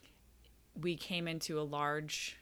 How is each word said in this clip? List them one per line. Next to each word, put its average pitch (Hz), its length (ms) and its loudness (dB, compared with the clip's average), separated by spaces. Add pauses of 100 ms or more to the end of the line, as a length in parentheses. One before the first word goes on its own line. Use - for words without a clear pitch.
(800)
we 170 160 2
came 170 320 0
into 165 320 0
a 151 40 2
large 147 800 0